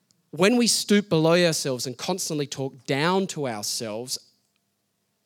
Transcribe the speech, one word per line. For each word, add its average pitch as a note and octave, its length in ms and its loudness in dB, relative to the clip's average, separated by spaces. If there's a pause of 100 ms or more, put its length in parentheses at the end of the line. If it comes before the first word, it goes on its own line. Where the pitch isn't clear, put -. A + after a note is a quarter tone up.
(320)
When G3 240 4
we A#3+ 100 4
stoop G3+ 420 2
below E3 260 4
ourselves D#3 520 0
and A#2+ 100 -8
constantly D3+ 500 -4
talk C3+ 380 -10
down F3 440 2
to D3 200 -6
ourselves, A2+ 680 -6 (1080)